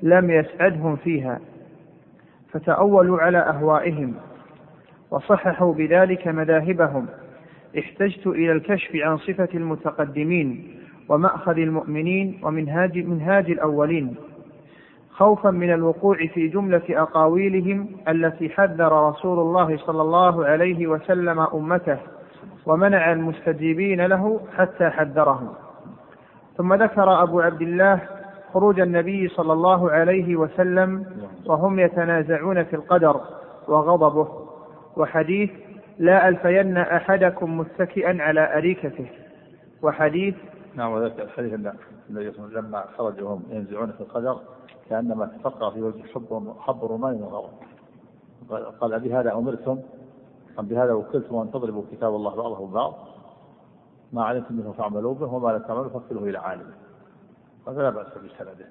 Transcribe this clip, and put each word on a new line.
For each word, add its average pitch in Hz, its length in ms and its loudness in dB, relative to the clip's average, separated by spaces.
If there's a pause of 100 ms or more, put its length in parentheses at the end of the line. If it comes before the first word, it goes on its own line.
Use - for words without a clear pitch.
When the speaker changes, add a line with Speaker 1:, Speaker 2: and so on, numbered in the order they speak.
Speaker 1:
لم 175 300 6
يسعدهم 160 640 2
فيها، 135 440 -4 (1080)
فتأولوا 180 720 4
على 175 160 4
أهوائهم 151 760 0 (960)
وصححوا 180 640 2
بذلك 175 540 4
مذاهبهم. 160 800 0 (720)
احتجت 196 480 -4
إلى 165 240 0
الكشف 160 440 -2
عن 156 220 0
صفة 185 360 -4
المتقدمين 156 1300 -4 (300)
ومأخذ 160 480 2
المؤمنين 160 840 -2
ومنهاج، 160 540 -2
منهاج 175 540 0
الأولين، 147 640 0 (960)
خوفا 202 400 4
من 175 220 2
الوقوع 165 540 2
في 160 200 -2
جملة 180 420 2
أقاويلهم 180 1000 2 (180)
التي 160 420 0
حذر 160 600 4
رسول 175 300 -2
الله 165 380 2
صلى 156 240 -2
الله 170 440 4
عليه 170 420 2
وسلم 165 520 0
أمته 160 580 0 (680)
ومنع 170 460 4
المستجيبين 165 960 -2
له 196 340 0 (180)
حتى 180 320 2
حذرهم". 139 640 0 (1040)
ثم 180 160 2
ذكر 196 500 4
أبو 170 160 2
عبد 165 220 0
الله 180 400 4 (520)
خروج 190 260 4
النبي 180 480 0
صلى 165 260 0
الله 175 380 4
عليه 175 440 2
وسلم 185 680 0 (400)
وهم 180 340 0
يتنازعون 170 840 0
في 165 120 -6
القدر 156 460 2 (460)
وغضبه، 151 800 2 (500)
وحديث: 170 540 0 (480)
"لا 180 280 6
ألفين 185 500 2
أحدكم 175 800 0
متكئا 175 640 -4
على 156 340 2
أريكته"، 151 480 -4 (760)
وحديث 156 540 0 (400)
Speaker 2:
نعم، 117 160 -4
وذلك 110 280 -4
الحديث 110 340 -8
أن 101 200 -8 (360)
النبي 104 220 -10
صلى - 80 -18
الله 104 100 -18
عليه 110 100 -10
وسلم 110 80 -12
لما 104 160 -10 (140)
خرج 101 260 -6
وهم 98 260 -8
ينزعون 104 420 -10
في - 100 -16
القدر 120 380 -6 (500)
كأنما 113 360 -4
تفقع 110 440 -8
في 110 120 -12
وجه 110 220 -8 (100)
حب، 110 460 -12
حب 120 260 -8
الرمان 117 280 -6
من 107 100 -10
الغضب. 98 260 -12 (1300)
قال: 113 120 -4
"أبي 117 200 -6
هذا 120 200 0
أمرتم 127 460 -6 (800)
أم 104 60 -8
بهذا 120 280 0
وكلتم 117 420 -4
أن 113 160 -6
تضربوا 110 400 -8
كتاب 110 240 -4
الله 104 200 -6
بعضه 107 320 -10
ببعض؟ 113 260 -6 (1200)
ما 117 100 -4
علمتم 120 320 -6
منه 107 160 -8
فاعملوا 104 420 -6
به 135 200 -8
وما 123 180 -2
لم 107 80 -2
تعملوا 120 300 -8
فاكلوه 120 400 -12
إلى 95 80 -8
عالمه". 87 360 -12 (960)
هذا 135 140 -8
لا 135 80 0
بأس 104 180 -10
بسنده 95 640 -20